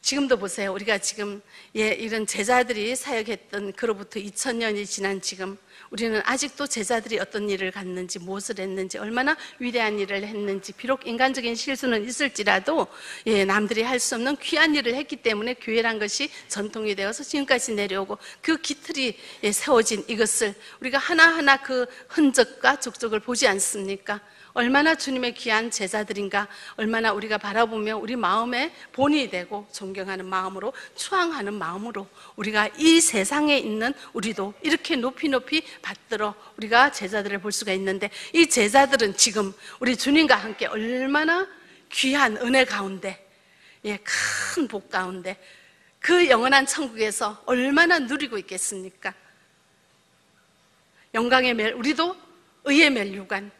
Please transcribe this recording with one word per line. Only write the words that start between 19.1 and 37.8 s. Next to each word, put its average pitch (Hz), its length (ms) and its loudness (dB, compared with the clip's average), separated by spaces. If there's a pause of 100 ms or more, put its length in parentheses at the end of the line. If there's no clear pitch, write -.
예, 208 80 2
세워진 226 560 2
이것을 214 460 0 (260)
우리가 262 180 2
하나하나 320 600 4
그 254 280 -2 (220)
흔적과 269 720 4
족적을 220 400 -4
보지 247 260 0
않습니까? 196 720 -2 (340)
얼마나 277 400 4
주님의 254 380 -4
귀한 226 380 -2
제자들인가, 202 760 -4 (300)
얼마나 226 380 0
우리가 208 240 -2
바라보며 214 580 0
우리 220 200 -6
마음에 240 580 0 (180)
본이 277 380 2
되고 190 420 -8
존경하는 190 540 -8
마음으로, 190 480 -4 (200)
추앙하는 320 600 -2
마음으로 196 520 -8 (300)
우리가 214 400 2
이 320 240 8
세상에 285 560 4
있는 220 380 0 (180)
우리도 208 480 -4
이렇게 320 360 0
높이 262 340 -2
높이 269 320 0 (180)
받들어 208 540 -6 (240)
우리가 226 340 4
제자들을 202 460 -4
볼 202 120 -6
수가 202 220 -4
있는데, 190 380 -2 (240)